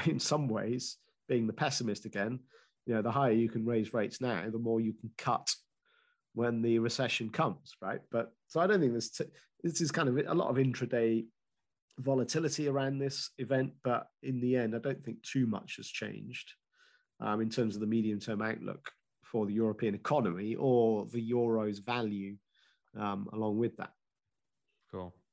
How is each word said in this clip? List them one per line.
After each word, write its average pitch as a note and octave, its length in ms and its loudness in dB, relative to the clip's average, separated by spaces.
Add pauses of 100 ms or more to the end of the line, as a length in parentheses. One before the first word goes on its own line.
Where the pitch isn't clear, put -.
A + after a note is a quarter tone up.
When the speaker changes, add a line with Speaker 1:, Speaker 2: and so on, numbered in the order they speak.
Speaker 1:
<laughs> - 40 2
in D#3+ 140 2
some D3+ 280 0
ways, A2+ 500 -2 (300)
being A#2 200 2
the A2 60 0
pessimist B2 520 -2
again, G#2+ 340 -2 (460)
you A#2 80 0
know, A2 80 2
the A2+ 100 0
higher C3+ 200 4
you A2+ 180 4
can A2+ 160 -2
raise A2+ 280 0
rates G#2+ 260 -2
now, A2+ 300 -2
the A2+ 100 -4
more A2+ 220 2
you A2 120 0
can A2+ 240 -12
cut - 320 -2 (840)
when A#2 280 0
the A#2 180 4
recession A#2 500 -2
comes, A2+ 520 -2
right? G2 200 -4 (100)
But A#2 220 -2 (140)
so - 120 -2
I F3 80 4
don't G3+ 120 4
think C3+ 120 4
there's A#2 200 -4
t-, - 140 -6 (380)
this E3+ 160 -2
is D#3 120 0
kind D#3 180 0
of B2 80 2
a C#3+ 160 0
lot E3+ 160 2
of B2 80 0
intraday A#2 680 2 (720)
volatility C#3+ 680 0
around C3+ 300 0
this C#3 400 -4
event, C3 340 0 (120)
but A#2+ 240 0 (160)
in C3 180 -2
the B2 160 4
end, A2+ 180 2
I A#2 40 0
don't C3+ 220 -4
think - 200 -10
too C3 240 0
much G#2 320 -4
has - 100 -12
changed, G#2 640 -10 (680)
um, G#2+ 180 0
in A2 100 0
terms A2 260 0
of G#2 60 -6
the G#2+ 60 -2
medium-term G#2+ 540 0
outlook - 500 -6 (300)
for A2 240 -2
the G2+ 80 -2
European G#2+ 420 2
economy G#2+ 600 0
or A2+ 500 4
the A#2 160 -6
euro's A2+ 580 2
value, G#2 560 -4 (640)
um, G2+ 320 -4
along G#2+ 260 -2
with A#2 200 0
that. - 160 -10 (960)
Speaker 2:
Cool. F2+ 220 -10 (200)